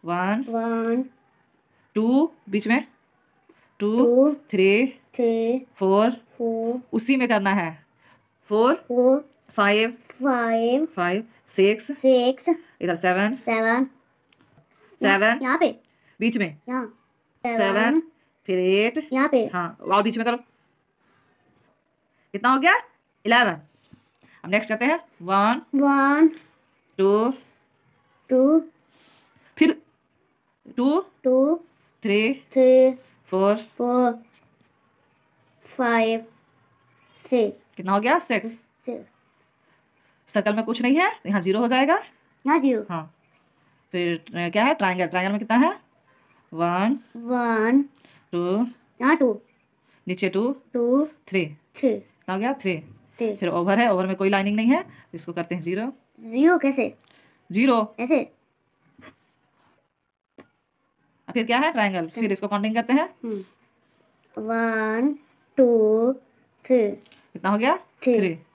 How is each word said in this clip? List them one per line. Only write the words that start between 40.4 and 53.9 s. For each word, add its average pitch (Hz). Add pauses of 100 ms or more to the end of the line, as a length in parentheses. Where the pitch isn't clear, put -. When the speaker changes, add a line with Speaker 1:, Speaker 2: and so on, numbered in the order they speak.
Speaker 1:
में 220
कुछ 233
नहीं 254
है, 320 (140)
यहाँ 196
ज़ीरो 190
हो 240
जाएगा। 262 (500)
Speaker 2:
यहाँ 302
ज़ीरो। 247
Speaker 1:
हाँ। 160 (760)
फिर, 175
अ, 170
क्या 208
है? 285
ट्रायंगल। 185
ट्रायंगल 180
में 208
कितना 220
है? 311 (840)
वन। 180 (180)
Speaker 2:
वन। 233 (500)
Speaker 1:
टू। 185 (340)
Speaker 2:
यहाँ 285
टू। 247 (680)
Speaker 1:
नीचे 180
टू। 226 (180)
Speaker 2:
टू। 247
Speaker 1:
थ्री। 190 (300)
Speaker 2:
थ्री। 247
Speaker 1:
कितना -
हो 190
गया? 240
थ्री। 185 (400)
Speaker 2:
थ्री। 220
Speaker 1:
फिर 180
ओवर 175
है, 233